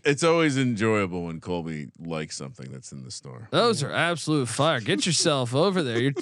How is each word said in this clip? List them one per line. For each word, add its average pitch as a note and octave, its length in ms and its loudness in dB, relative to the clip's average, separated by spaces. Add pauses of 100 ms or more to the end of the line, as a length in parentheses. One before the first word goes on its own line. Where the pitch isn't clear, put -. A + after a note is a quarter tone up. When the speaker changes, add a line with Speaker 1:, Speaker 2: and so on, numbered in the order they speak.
Speaker 1:
It's C#3+ 180 2
always E3 340 4
enjoyable G#2+ 680 2
when E2 140 -6
Colby E2 480 -6 (100)
likes D#2+ 380 -6
something C2 340 -12
that's C2 220 -16
in C#2 120 -14
the B1 60 -16
store. B1+ 400 -16
Speaker 2:
Those G#3+ 320 2
are A#2+ 100 -4
absolute D3+ 560 0
fire. C#3 320 2
Get C#3 260 -2
yourself C3+ 480 0
over F3+ 280 2
there. A#2 160 0
You're, C3 240 2